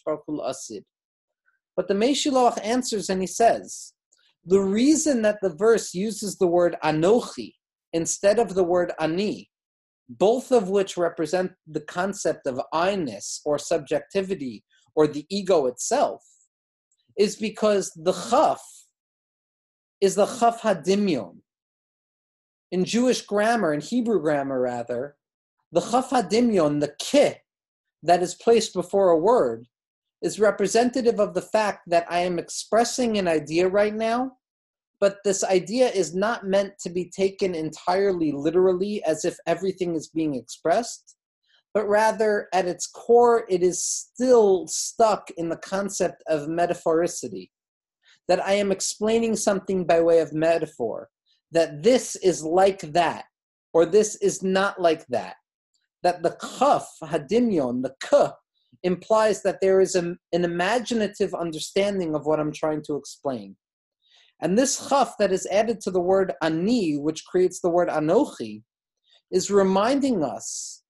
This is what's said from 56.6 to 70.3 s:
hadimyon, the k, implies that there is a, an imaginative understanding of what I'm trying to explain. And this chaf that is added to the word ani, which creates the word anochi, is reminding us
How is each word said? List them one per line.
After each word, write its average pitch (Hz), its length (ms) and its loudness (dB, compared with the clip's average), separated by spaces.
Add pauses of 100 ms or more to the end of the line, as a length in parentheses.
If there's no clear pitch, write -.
hadimyon, 156 800 -2
the 131 180 -6
k, 214 300 2 (540)
implies 202 600 0
that 180 180 -2
there 190 180 4
is 185 160 2
a, 175 200 -2 (180)
an 175 100 0
imaginative 202 920 -2
understanding 170 800 -4
of 143 100 -4
what 151 140 0
I'm 151 120 -2
trying 156 320 -4
to 151 120 -6
explain. 120 600 -10 (840)
And 175 160 2
this - 320 0
chaf 269 300 2
that 196 120 2
is 190 200 -2
added 220 300 0
to 202 100 -6
the 180 100 0
word 190 400 2
ani, 165 560 0
which 156 280 -4
creates 185 340 0
the 180 100 0
word 175 200 2
anochi, 151 760 -2 (640)
is 185 220 -2
reminding 202 720 2
us - 680 -10